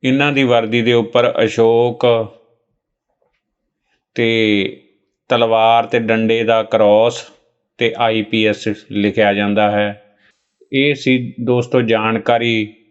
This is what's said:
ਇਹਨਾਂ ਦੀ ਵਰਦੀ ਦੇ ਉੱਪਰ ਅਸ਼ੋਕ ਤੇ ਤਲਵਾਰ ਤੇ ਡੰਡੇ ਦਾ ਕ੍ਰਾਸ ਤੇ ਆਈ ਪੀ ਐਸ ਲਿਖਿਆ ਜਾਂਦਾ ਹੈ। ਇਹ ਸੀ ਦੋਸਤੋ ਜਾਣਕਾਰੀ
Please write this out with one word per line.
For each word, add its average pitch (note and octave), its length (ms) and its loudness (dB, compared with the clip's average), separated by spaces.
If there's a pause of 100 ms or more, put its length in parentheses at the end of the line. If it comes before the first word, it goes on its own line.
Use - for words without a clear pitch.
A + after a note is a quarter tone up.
ਇਹਨਾਂ C#3 280 0
ਦੀ C3+ 120 0
ਵਰਦੀ A#2 380 0
ਦੇ A#2 120 2
ਉੱਪਰ A#2 520 0
ਅਸ਼ੋਕ A#2 600 0 (2000)
ਤੇ A#2 140 0 (1000)
ਤਲਵਾਰ A2+ 560 2
ਤੇ A#2+ 140 -2
ਡੰਡੇ A2+ 440 0
ਦਾ A2+ 200 0
ਕ੍ਰਾਸ A2 640 2 (520)
ਤੇ A#2 200 -2
ਆਈ A2+ 240 0
ਪੀ A2 240 -2
ਐਸ G#2 220 -2 (240)
ਲਿਖਿਆ G#2 420 0
ਜਾਂਦਾ G#2 380 0
ਹੈ। G#2 440 -6 (580)
ਇਹ C#3 220 0
ਸੀ B2+ 460 -2
ਦੋਸਤੋ B2 400 0
ਜਾਣਕਾਰੀ A2 920 -2 (180)